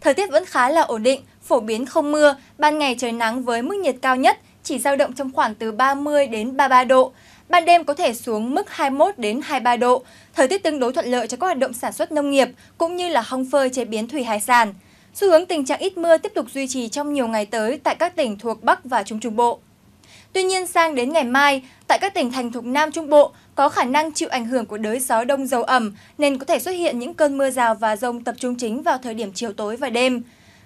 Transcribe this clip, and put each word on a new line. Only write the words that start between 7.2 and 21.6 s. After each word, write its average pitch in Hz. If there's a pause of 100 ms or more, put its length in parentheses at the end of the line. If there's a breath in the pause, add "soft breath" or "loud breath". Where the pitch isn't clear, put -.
Ban 339
đêm 339
có 294
thể 294
xuống 233
mức 392
hai 285
mươi 269
mốt 339
đến 220
hai 269
mươi 226
ba 240
độ. 247 (320 loud breath)
Thời 269
tiết 381
tương 311
đối 247
thuận 320
lợi 247
cho 247
các 359
hoạt 339
động 254
sản 226
xuất 330
nông 285
nghiệp 262 (300 soft breath)
cũng 339
như 359
là 277
hong 262
phơi 269
chế 254
biến 220
thủy 262
hải 214
sản. 226 (400 soft breath)
Xu 392
hướng 339
tình 320
trạng 285
ít 381
mưa 330
tiếp 403
tục 277
duy 269
trì 254
trong 294
nhiều 262
ngày 214
tới 285
tại 277
các 349
tỉnh 220
thuộc 220
Bắc 339
và 240
Trung 214
Trung 220
Bộ. 240 (760 soft breath)
Tuy 381
nhiên, 370
sang 330
đến 247
ngày 320
mai, 269 (240 loud breath)